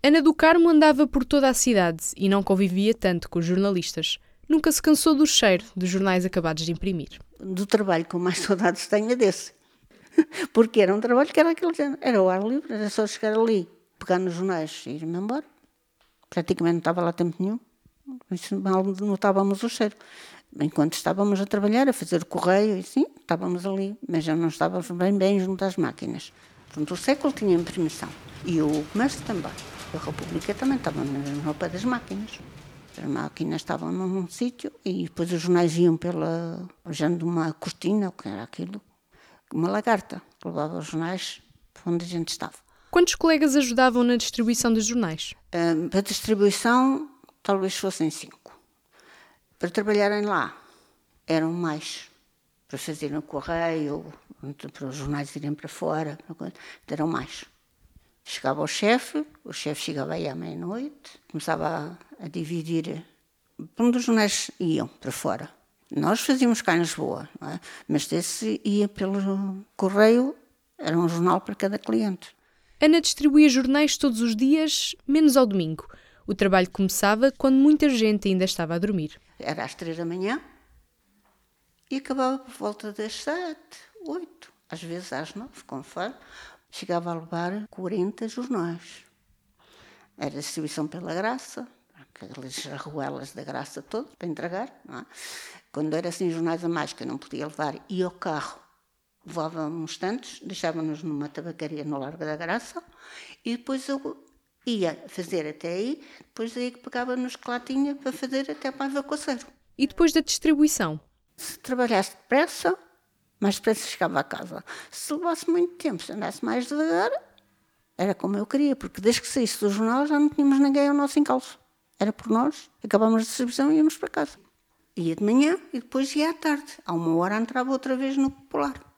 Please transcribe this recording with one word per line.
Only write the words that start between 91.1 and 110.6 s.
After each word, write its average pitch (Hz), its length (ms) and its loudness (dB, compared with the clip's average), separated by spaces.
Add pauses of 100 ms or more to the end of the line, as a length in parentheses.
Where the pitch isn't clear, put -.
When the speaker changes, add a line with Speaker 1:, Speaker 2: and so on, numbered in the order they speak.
Speaker 2:
Graça, 240 540 -6 (260)
aquelas - 720 -14
arruelas 143 640 -10
da - 120 -14
Graça 139 360 -10
todas, 226 360 -10
para 175 100 -12
entregar, 175 580 -8
não 127 140 -16
é? - 80 -16 (680)
Quando 156 200 -4
era 175 140 -4
assim 170 220 -2
jornais 165 340 -4
a 170 40 -2
mais 156 240 -4
que - 100 -14
eu 123 60 -10
não 131 100 -8
podia 143 300 -10
levar, 151 260 -6 (140)
ia 185 160 -2
ao 175 80 -4
carro, - 480 -8 (640)
levava 160 400 -6
uns 160 320 -8
tantos, 220 420 -8
deixava-nos 160 640 -6
numa 147 260 -6
tabacaria 156 540 -10
no 147 160 -4
Largo 151 260 -8
da 151 120 -6
Graça 185 440 -6 (640)
e 233 120 -4
depois 262 320 -8
eu - 360 -8 (400)
ia 190 440 -2
fazer 170 400 -6
até 156 180 -10
aí, 214 340 -4 (180)
depois 233 380 -10
aí 247 140 -4
que 240 80 -20
pegava 254 380 -6
nos 254 180 -6
que - 160 -12
lá 240 80 -4
tinha 269 380 -2
para 262 160 -6
fazer 269 360 -4
até 294 220 -6
para 277 160 -6
a - 20 -4
Evacuaceiro. 277 560 -6 (320)
Speaker 1:
E 269 120 2
depois 330 240 4
da 320 80 4
distribuição? 285 800 2 (360)